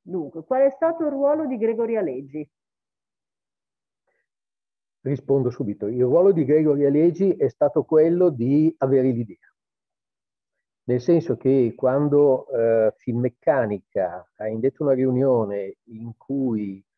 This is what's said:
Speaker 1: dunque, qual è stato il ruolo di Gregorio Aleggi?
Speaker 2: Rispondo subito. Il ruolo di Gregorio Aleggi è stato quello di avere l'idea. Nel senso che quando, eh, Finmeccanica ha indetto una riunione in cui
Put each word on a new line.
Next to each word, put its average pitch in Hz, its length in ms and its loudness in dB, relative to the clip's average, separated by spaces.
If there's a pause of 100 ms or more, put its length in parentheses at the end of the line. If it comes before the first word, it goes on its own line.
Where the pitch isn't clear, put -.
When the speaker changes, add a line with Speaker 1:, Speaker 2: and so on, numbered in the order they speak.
Speaker 1:
dunque, 165 440 -10
qual 262 180 0
è 277 80 4
stato 330 340 -4
il 294 60 -2
ruolo 285 360 -2
di 254 100 -6
Gregorio 226 420 -2
Aleggi? 143 500 -8 (2500)
Speaker 2:
Rispondo 135 480 -2
subito. 104 360 -8
Il 123 160 -2
ruolo 170 300 4
di 165 120 2
Gregorio 143 440 2
Aleggi 170 460 2
è 135 140 -2
stato 143 360 0
quello 165 460 4
di 143 480 2
avere 131 320 2
l'idea. 117 260 -6 (1500)
Nel 123 160 -2
senso 165 360 0
che 131 400 2
quando, 143 720 2
eh, 113 480 2
Finmeccanica 107 1400 -4
ha 107 120 -8
indetto 113 340 -4
una 143 100 0
riunione 123 920 -2
in 113 320 -16
cui 107 680 -6 (140)